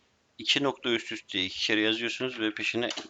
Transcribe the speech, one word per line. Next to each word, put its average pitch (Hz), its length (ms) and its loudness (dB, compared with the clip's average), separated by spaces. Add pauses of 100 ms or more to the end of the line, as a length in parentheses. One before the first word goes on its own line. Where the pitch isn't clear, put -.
(380)
iki - 240 2
nokta 131 260 0
üst 117 240 2
üste 98 320 -2
iki - 220 -4
kere 107 140 4
yazıyorsunuz 117 600 0
ve 107 140 0
peşine 113 340 -2 (220)